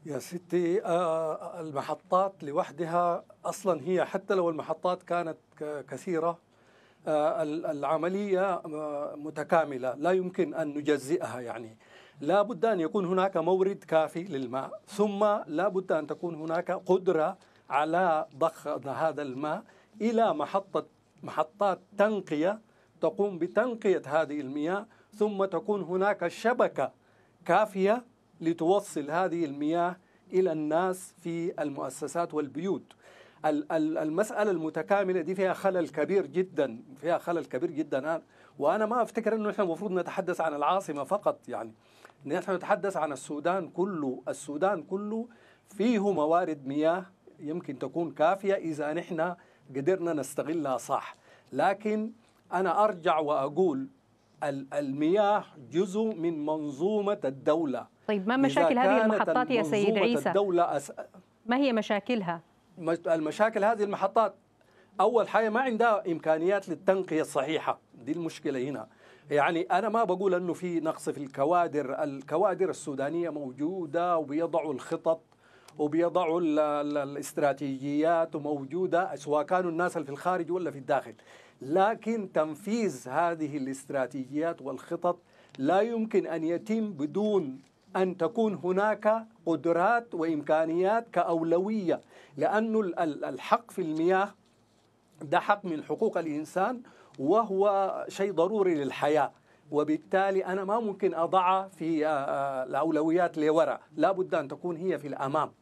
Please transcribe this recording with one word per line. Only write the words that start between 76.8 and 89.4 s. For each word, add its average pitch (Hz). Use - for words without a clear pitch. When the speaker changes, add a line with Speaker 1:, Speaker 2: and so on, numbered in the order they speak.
Speaker 1:
الاستراتيجيات 143
وموجودة، 151
سواء 147
كانوا 180
الناس 170
اللي 147
في 135
الخارج 175
ولا 175
في 143
الداخل، 131
لكن 208
تنفيذ 156
هذه 156
الاستراتيجيات 135
والخطط 165
لا 165
يمكن 220
أن 160
يتم 208
بدون 151
أن 185
تكون 214
هناك 208